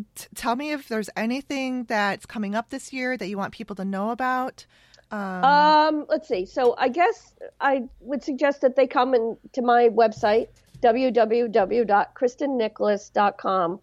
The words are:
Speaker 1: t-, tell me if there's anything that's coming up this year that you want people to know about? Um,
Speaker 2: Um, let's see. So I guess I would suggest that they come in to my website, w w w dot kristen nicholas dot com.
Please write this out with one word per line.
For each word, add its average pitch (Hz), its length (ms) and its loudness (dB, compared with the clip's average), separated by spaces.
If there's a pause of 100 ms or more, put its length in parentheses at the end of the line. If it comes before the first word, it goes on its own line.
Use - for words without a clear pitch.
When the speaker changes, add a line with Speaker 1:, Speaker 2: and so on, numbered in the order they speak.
(160)
Speaker 1:
t-, - 200 -20
tell 233 200 -4
me 294 160 -6
if 277 180 -8
there's 220 260 -6
anything 254 720 -6
that's 202 400 -2
coming 202 300 -6
up 233 140 -6
this - 220 -12
year 254 240 -4
that 220 120 -8
you 202 100 -8
want 190 160 -6
people 208 240 -12
to 190 80 -6
know 196 260 -4
about? 254 540 -4 (460)
Um, 190 340 -6
Speaker 2:
Um, 302 640 4
let's 302 180 -2
see. 190 180 -2
So 247 320 0
I 262 120 0
guess 349 440 0 (280)
I 269 220 0 (180)
would 240 220 -8
suggest 285 380 -2
that 254 140 2
they 269 120 4
come 262 280 0
in 226 220 0 (160)
to 262 80 -4
my 240 280 4
website, 220 580 2 (340)
w 254 300 4
w 233 360 2
w 214 380 2
dot 202 280 2
kristen 269 440 -2
nicholas 208 520 -2
dot 202 280 0
com. 190 460 -2